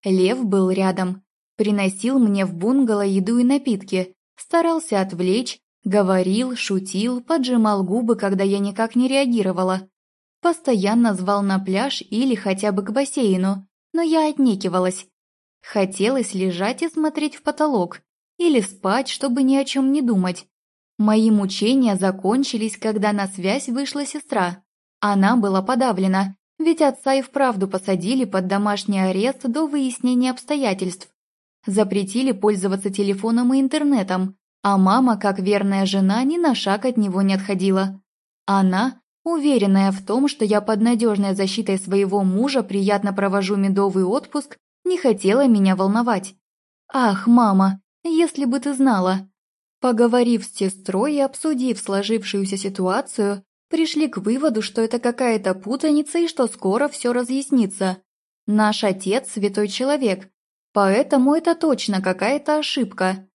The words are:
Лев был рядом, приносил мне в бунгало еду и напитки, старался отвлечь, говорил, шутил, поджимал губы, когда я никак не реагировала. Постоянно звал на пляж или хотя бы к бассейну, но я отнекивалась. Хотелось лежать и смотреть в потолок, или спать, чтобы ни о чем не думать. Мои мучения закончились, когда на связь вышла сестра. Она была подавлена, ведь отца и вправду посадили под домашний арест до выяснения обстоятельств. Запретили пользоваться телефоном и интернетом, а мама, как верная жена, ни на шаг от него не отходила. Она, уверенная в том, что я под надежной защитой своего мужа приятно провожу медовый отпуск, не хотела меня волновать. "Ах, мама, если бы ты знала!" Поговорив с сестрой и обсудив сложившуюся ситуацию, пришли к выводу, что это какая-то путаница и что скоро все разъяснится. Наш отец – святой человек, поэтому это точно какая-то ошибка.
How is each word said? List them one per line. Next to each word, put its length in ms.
Лев 400
был 260
рядом, 520
приносил 640
мне 260
в 100
бунгало 480
еду 360
и 60
напитки, 680
старался 640
отвлечь, 600
говорил, 720
шутил, 640
поджимал 640
губы, 320
когда 260
я 160
никак 380
не 120
реагировала. 800
Постоянно 760
звал 280
на 180
пляж 420
или 320
хотя 380
бы 100
к 80
бассейну, 800
но 100
я 260
отнекивалась. 760
Хотелось 720
лежать 480
и 60
смотреть 480
в 60
потолок, 600
или 220
спать, 480
чтобы 340
ни 140
о 80
чем 280
не 100
думать. 440
Мои 320
мучения 680
закончились, 800
когда 360
на 160
связь 400
вышла 360
сестра. 580
Она 360
была 260
подавлена, 720
ведь 240
отца 320
и 80
вправду 460
посадили 560
под 240
домашний 520
арест 460
до 200
выяснения 640
обстоятельств. 800
Запретили 680
пользоваться 580
телефоном 640
и 60
интернетом, 760
а 140
мама, 400
как 220
верная 480
жена, 380
ни 140
на 160
шаг 300
от 120
него 260
не 120
отходила. 680
Она, 540
уверенная 680
в 120
том, 220
что 180
я 160
под 200
надежной 540
защитой 440
своего 460
мужа 380
приятно 500
провожу 440
медовый 480
отпуск, 540
не 140
хотела 480
меня 300
волновать. 580
"Ах, 340
мама, 540
если 400
бы 160
ты 140
знала!" 540
Поговорив 640
с 100
сестрой 600
и 60
обсудив 580
сложившуюся 800
ситуацию, 880
пришли 400
к 100
выводу, 440
что 200
это 160
какая-то 560
путаница 640
и 100
что 180
скоро 420
все 240
разъяснится. 840
Наш 380
отец – 460
святой 380
человек, 600
поэтому 600
это 200
точно 480
какая-то 560
ошибка. 760